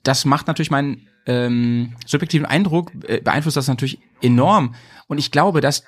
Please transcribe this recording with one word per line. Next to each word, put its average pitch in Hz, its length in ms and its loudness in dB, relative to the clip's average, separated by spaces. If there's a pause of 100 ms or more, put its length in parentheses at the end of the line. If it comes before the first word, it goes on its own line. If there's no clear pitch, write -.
das 131 220 0
macht 139 240 0
natürlich 160 220 -2
meinen, 143 360 -2 (200)
ähm, 120 640 0 (140)
subjektiven 151 400 0
Eindruck, 170 440 0 (160)
äh, - 140 -2
beeinflusst 147 360 -2
das 135 120 -2
natürlich 131 300 -4 (220)
enorm. 127 540 4 (320)
Und 143 120 -6
ich 143 120 -4
glaube, 160 300 2
dass, 143 280 0